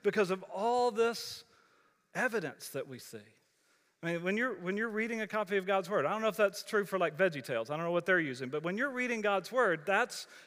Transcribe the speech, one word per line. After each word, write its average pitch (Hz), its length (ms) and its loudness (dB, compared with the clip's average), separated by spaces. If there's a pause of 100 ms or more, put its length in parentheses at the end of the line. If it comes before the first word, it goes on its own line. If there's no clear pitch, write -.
because 202 260 4
of 185 140 -2 (100)
all 240 380 2
this 226 540 -2 (680)
evidence 202 560 -2
that 139 200 -6
we 123 100 -12
see. - 200 -14 (840)
I 170 80 -2
mean, 170 120 -4
when 190 140 0
you're, 240 220 -2
when 185 180 -4
you're 226 120 -2
reading 220 320 -2
a 208 60 -4
copy 208 300 -2
of 190 80 0
God's 196 240 0
word, 185 160 2
I 156 60 0
don't 214 100 -2
know 220 60 2
if 214 80 0
that's 208 260 2
true 208 240 0
for, 190 140 -2
like, 156 180 0
VeggieTales. 143 540 0
I 147 40 -2
don't 165 100 -4
know 170 60 0
what 170 140 2
they're 185 140 6
using, 131 300 -2
but 151 120 -2
when 175 160 -2
you're 269 140 0
reading 247 300 -2
God's 202 300 0
word, 208 320 4
that's, 202 440 0 (200)